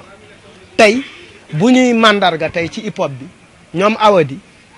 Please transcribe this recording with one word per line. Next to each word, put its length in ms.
Tey 260
bu 200
ñuy 200
màndarga 580
tey 200
ci 160
hip 120
hop 120
bi, 160
ñoom 240
Awadi, 400